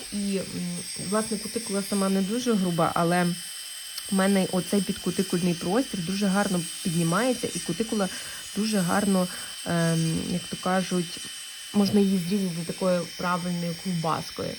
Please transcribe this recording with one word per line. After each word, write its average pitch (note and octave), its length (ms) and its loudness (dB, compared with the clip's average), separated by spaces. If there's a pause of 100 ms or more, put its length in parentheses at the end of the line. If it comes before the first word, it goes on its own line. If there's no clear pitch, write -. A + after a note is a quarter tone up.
(120)
і, G3+ 240 -2
м, F3+ 80 -2 (640)
власне, A3 280 0
кутикула G3+ 520 -4
сама G3 180 2
не G3 140 4
дуже A#3 320 0
груба, E3+ 400 2
але F3 300 4 (840)
в G#3 40 0
мене F#3+ 380 4
оцей F#3 300 2
підкутикульний F3+ 720 0
простір G3 460 0
дуже G3 260 0
гарно F#3+ 340 2 (220)
піднімається F#3 720 2
і F3 40 -6
кутикула G#3 500 -2 (480)
дуже G#3+ 220 0
гарно, F#3+ 500 4 (380)
ем, E3 560 2 (100)
як F3+ 100 0
то - 140 -8
кажуть, F#3 640 0 (540)
можна G3+ 260 6
її G3 180 6
зрізати F3 480 -2
такою F3+ 400 0 (120)
правильною F3 560 -2 (100)
ковбаскою. D#3+ 760 -2